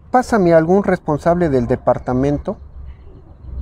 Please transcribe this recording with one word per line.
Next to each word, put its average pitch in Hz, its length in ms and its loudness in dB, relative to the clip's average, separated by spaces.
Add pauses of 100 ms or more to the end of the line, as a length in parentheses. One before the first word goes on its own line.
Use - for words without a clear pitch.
(100)
pásame 214 440 2
algún 165 280 4
responsable 175 680 0
del 127 180 0
departamento", 131 920 -2 (1040)